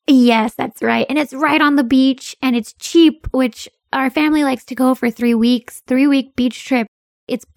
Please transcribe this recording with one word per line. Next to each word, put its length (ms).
Yes, 460
that's 300
right. 260
And 80
it's 160
right 280
on 160
the 60
beach 600
and 120
it's 180
cheap, 580
which 360
our 160
family 340
likes 220
to 100
go 180
for 160
three 240
weeks, 540
three-week 480
beach 300
trip. 200
It's 180